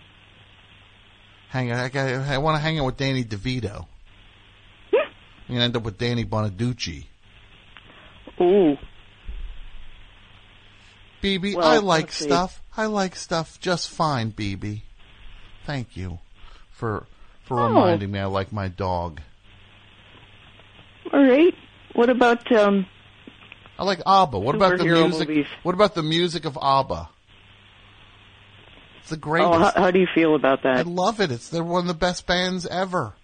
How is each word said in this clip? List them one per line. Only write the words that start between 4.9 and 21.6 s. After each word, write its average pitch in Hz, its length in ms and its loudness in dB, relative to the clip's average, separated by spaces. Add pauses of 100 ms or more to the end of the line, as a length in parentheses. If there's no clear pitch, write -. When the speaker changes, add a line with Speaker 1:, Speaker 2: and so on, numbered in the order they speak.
Speaker 2:
Hmm. 440 40 4 (520)
Speaker 1:
I'm 123 60 -8
gonna 123 100 -2
end 120 120 0
up 113 80 -4
with 107 140 -8
Danny 120 260 -2
Bonaducci. 104 800 -4 (1400)
Speaker 2:
Ooh. 180 360 4 (2500)
Speaker 1:
B 196 160 0
B, 190 180 -4
Speaker 2:
Well, 175 100 2
Speaker 1:
I 220 120 6
like 170 280 2
Speaker 2:
let's - 100 -12
see. 160 100 -8
Speaker 1:
stuff. 175 340 0 (160)
I 220 100 -2
like 196 300 -4
stuff - 440 -6
just 175 280 -2
fine, 131 420 -2
B 101 240 -6
B. 104 280 -8 (840)
Thank 135 320 -8
you 90 220 -8 (520)
for, 110 360 -6 (380)
for 123 160 -4
Speaker 2:
Oh. 120 80 2
Speaker 1:
reminding 175 420 2
me 98 80 -4
I 98 80 -4
like 98 260 -4
my 98 160 -6
dog. 87 520 -6 (1900)
Speaker 2:
All 285 120 6
right. 285 300 6 (400)